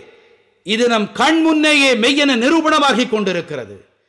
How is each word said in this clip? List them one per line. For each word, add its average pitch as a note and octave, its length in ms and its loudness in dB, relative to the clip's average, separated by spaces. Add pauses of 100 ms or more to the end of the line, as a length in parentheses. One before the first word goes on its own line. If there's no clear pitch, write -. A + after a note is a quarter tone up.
(680)
இது A3 220 0
நம் A3 240 -2
கண் D#4 280 0
முன்னேயே D4+ 540 2
மெய்யென C#4 420 0
நிரூபணமாகிக் C#4+ 760 0
கொண்டிருக்கிறது. E3 640 -6 (320)